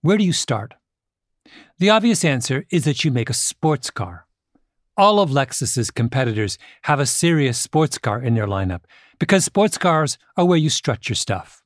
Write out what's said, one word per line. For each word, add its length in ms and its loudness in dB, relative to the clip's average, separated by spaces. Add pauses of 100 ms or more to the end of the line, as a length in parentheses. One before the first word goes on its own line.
Where 180 2
do 60 2
you 80 2
start? 420 -4 (1040)
The 120 4
obvious 340 2
answer 460 0
is 140 0
that 200 -2
you 80 2
make 180 -2
a 40 -2
sports 560 -2
car. 360 -10 (720)
All 240 4
of 100 2
Lexus's 640 -2
competitors 680 -2 (240)
have 160 2
a 80 0
serious 500 0
sports 420 -2
car 220 -4
in 140 0
their 140 0
lineup 340 -4 (380)
because 240 2
sports 340 0
cars 400 0 (180)
are 80 2
where 140 4
you 120 2
strut 380 -4
your 80 -4
stuff. 500 -8